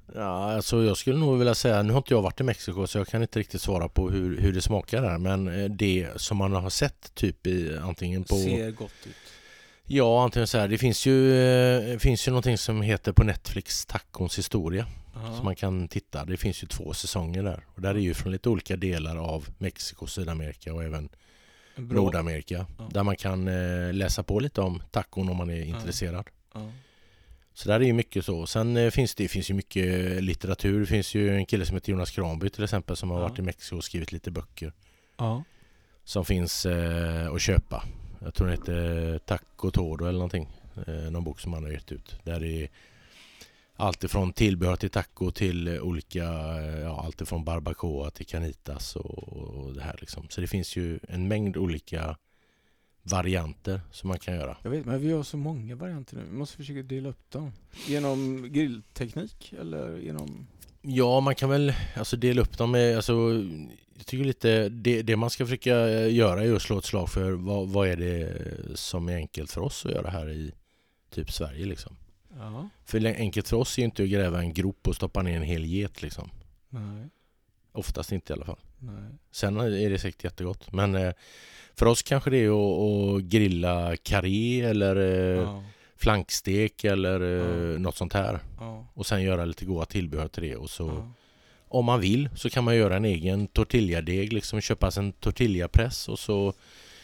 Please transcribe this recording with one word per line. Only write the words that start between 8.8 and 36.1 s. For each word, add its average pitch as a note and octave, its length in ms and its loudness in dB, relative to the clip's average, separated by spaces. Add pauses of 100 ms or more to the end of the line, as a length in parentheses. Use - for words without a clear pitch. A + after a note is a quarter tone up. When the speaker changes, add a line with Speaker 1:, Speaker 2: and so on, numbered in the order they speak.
Speaker 2:
ut. G#2 80 -16 (720)
Speaker 1:
Ja, B2 400 6
antingen A#2+ 220 2
så A#2+ 120 2
här, G2+ 100 4
det G#2+ 100 2
finns B2 280 2
ju, C3 300 8
eh, B2+ 640 6
finns B2 300 4
ju - 40 4
någonting B2 260 4
som G#2+ 240 0
heter G#2 300 2
på - 120 10
Netflix - 640 -2
Tacons - 520 -4
historia, F#2+ 480 -2 (280)
Speaker 2:
Ja. A2+ 220 -10
Speaker 1:
som A#2 80 -4
man F#2+ 120 0
kan F#2 320 0
titta. D2 360 -6
Det F2 120 -4
finns - 260 -2
ju - 40 -8
två - 260 -6
säsonger F2+ 500 -4
där. G2 220 -4 (100)
Och F#2 80 -10
där G2 120 0
är G#2 40 0
ju F2 160 2
från F#2+ 180 -2
lite F#2+ 160 -2
olika F#2+ 280 0
delar E2 400 -4
av D#2+ 320 -6 (100)
Mexiko, - 480 -8
Sydamerika D#2+ 680 -6
och E2 100 -6
även D#2 240 -6 (640)
Speaker 2:
En B2 140 -12
bra A#2 140 4
Speaker 1:
Nordamerika. F2 640 -2 (120)
Speaker 2:
Ja. A2 140 -14
Speaker 1:
Där G2+ 100 2
man G2+ 140 0
kan, F#2 320 -2
eh, F2+ 460 -2
läsa F#2+ 280 0
på G2+ 180 0
lite C#3 200 -2
om F2+ 300 0
tacon F#2+ 380 -2
om F2+ 80 0
man F2 140 -2
är E2+ 60 -4
Speaker 2:
Ja. E2 80 -6
Speaker 1:
intresserad. E2+ 640 -4 (280)
Speaker 2:
Ja. G#2+ 160 -12 (840)
Speaker 1:
Så - 140 -4
där G#2+ 120 6
är C3 40 6
ju B2 80 6
mycket A2+ 320 0
så. E2 220 -4
Sen, A#2 300 0
eh, A#2 140 4
finns B2+ 240 2
det, F#2+ 140 0
finns F#2+ 220 -4
ju F#2+ 40 0
mycket F#2 680 0
litteratur. F#2+ 560 0
Det G#2 60 0
finns G#2 280 0
ju G2+ 220 2
en G2 100 0
kille F#2+ 200 0
som F#2+ 100 -2
heter - 160 -2
Jonas F2+ 180 -2
Kranby E2+ 400 -2
till G#2+ 140 -4
exempel F#2 320 -2
som F2+ 140 -4
har F2 100 0
Speaker 2:
Ja. F2 80 0
Speaker 1:
varit B2 100 -6
i F#2 40 -4
Mexiko F2+ 340 -6
och D#2+ 80 -6
skrivit - 280 -6
lite F2 180 -8
böcker. D#2+ 420 -10 (440)
Speaker 2:
Ja. A#2 280 -4 (600)
Speaker 1:
Som F#2+ 200 -2